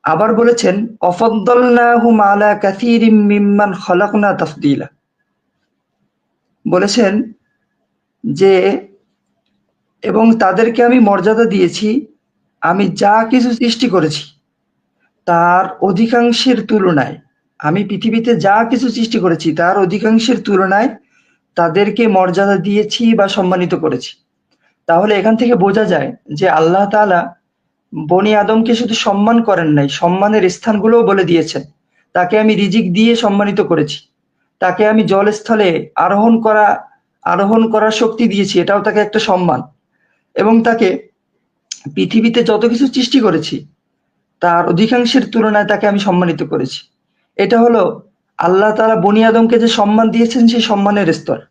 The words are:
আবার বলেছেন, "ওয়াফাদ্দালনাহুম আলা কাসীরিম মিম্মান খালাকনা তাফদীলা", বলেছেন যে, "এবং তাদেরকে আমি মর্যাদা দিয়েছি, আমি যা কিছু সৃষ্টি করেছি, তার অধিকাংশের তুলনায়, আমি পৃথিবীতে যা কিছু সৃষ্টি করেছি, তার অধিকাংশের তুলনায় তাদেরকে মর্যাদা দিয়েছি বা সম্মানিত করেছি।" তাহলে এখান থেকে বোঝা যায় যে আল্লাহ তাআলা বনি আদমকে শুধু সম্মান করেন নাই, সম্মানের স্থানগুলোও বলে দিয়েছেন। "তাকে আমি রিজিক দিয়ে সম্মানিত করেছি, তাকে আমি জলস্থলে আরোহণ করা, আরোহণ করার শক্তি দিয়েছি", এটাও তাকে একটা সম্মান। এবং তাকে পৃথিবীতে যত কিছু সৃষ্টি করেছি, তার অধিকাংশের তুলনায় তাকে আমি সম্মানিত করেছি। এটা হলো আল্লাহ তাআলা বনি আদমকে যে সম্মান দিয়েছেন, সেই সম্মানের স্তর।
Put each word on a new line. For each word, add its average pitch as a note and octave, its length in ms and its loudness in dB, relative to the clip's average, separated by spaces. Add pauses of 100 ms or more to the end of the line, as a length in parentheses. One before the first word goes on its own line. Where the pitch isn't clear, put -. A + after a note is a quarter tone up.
আবার G#3 320 0
বলেছেন, A3+ 520 0 (140)
"ওয়াফাদ্দালনাহুম A#3 1160 2
আলা G#3 360 2
কাসীরিম A3 600 0
মিম্মান G3+ 580 2
খালাকনা G3+ 600 -2
তাফদীলা", D3 540 -4 (1800)
বলেছেন G3+ 680 -4 (880)
যে, F#3+ 640 0 (1120)
"এবং A3+ 360 2
তাদেরকে A3+ 460 0
আমি B3 160 4
মর্যাদা G#3+ 460 2
দিয়েছি, G#3 600 -2 (560)
আমি F#3 260 0
যা G#3 420 0
কিছু B3 240 0
সৃষ্টি A#3 360 -2
করেছি, D#3 340 -2 (1040)
তার F3 560 0
অধিকাংশের A#3 840 0
তুলনায়, F3+ 520 -2 (420)
আমি F3+ 240 -2
পৃথিবীতে A3+ 520 -2
যা G3 340 2
কিছু B3+ 200 -2
সৃষ্টি A3+ 300 -4
করেছি, E3 340 -2
তার F3 260 0
অধিকাংশের A3 600 0
তুলনায় G3 540 0 (600)
তাদেরকে G3+ 520 0
মর্যাদা F#3+ 500 0
দিয়েছি G#3 580 0
বা G3 120 2
সম্মানিত F3+ 480 -2
করেছি।" - 400 -6 (680)
তাহলে G3 340 2
এখান A3 160 2
থেকে A#3+ 200 0
বোঝা G3 280 0
যায় D#3+ 320 -2 (180)
যে E3+ 160 0
আল্লাহ E3+ 400 0
তাআলা G3 460 0 (720)
বনি G3+ 260 2
আদমকে A3+ 400 2
শুধু A#3 180 -4
সম্মান A3+ 500 0
করেন F3 240 0
নাই, C#3+ 220 0
সম্মানের F#3 600 0
স্থানগুলোও A3 580 0
বলে G3 160 2
দিয়েছেন। D#3 380 -2 (520)
"তাকে G#3 260 0
আমি G#3+ 160 2
রিজিক F#3 380 0
দিয়ে A3+ 220 2
সম্মানিত G3+ 460 0
করেছি, D3+ 380 -2 (600)
তাকে F#3+ 280 0
আমি A3 160 2
জলস্থলে G3+ 920 0
আরোহণ G#3+ 460 2
করা, G#3+ 460 0 (360)
আরোহণ G#3 480 0
করার A3 200 0
শক্তি A3+ 360 -2
দিয়েছি", G3 340 -2
এটাও G3 200 0
তাকে G#3 180 -2
একটা G#3 200 -2
সম্মান। F3 420 -2 (720)
এবং A3+ 280 2
তাকে A3+ 460 -2 (840)
পৃথিবীতে A3+ 480 0
যত A3+ 220 0
কিছু A#3+ 220 0
সৃষ্টি C4 320 -2
করেছি, E3 480 -2 (720)
তার E3+ 280 0
অধিকাংশের A3+ 640 0
তুলনায় G#3+ 360 0
তাকে G#3 220 -2
আমি G3+ 120 0
সম্মানিত F3+ 440 -2
করেছি। - 380 -6 (540)
এটা G3+ 240 0
হলো A3+ 500 0 (280)
আল্লাহ G3 380 0
তাআলা A3 200 0
বনি G3+ 300 2
আদমকে A3+ 340 2
যে A#3 80 2
সম্মান A3 420 0
দিয়েছেন, A#3 380 2
সেই A#3 140 2
সম্মানের G3+ 520 0
স্তর। - 380 -6